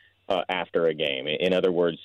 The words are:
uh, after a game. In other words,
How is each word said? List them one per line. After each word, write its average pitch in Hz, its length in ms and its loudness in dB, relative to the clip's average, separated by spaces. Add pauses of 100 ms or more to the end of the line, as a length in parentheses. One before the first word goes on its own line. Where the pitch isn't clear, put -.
(300)
uh, 92 200 0
after 87 380 0
a 80 60 2
game. 71 340 -4
In 87 260 0
other 92 180 2
words, 85 340 0